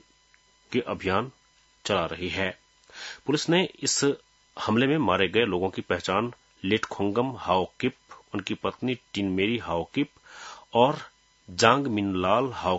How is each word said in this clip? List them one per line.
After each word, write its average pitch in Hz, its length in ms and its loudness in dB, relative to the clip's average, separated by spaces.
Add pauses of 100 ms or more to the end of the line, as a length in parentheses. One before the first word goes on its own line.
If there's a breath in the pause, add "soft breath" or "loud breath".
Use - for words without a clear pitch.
(720)
के 120 80 0
अभियान 95 500 -2 (540)
चला 92 220 2
रही 87 220 -6
है। 92 220 -2 (760 loud breath)
पुलिस 147 220 0
ने 175 200 2 (140)
इस - 220 0 (520)
हमले 117 300 2
में 151 120 2
मारे 95 300 4
गए 110 160 2
लोगों 92 260 0
की 110 120 -8
पहचान 95 500 -2 (320)
लेटखोंगम 107 720 0
हाओ 92 280 0 (160)
किप, 131 140 -2 (400)
उनकी 101 200 -6
पत्नी - 400 -4 (200)
टिनमेरी 101 440 0
हाओ 85 260 -4 (100)
किप 143 140 0 (680 loud breath)
और 135 240 4 (500)
जांग 120 380 4
मिनलाल 104 640 0
हाओ 92 260 -2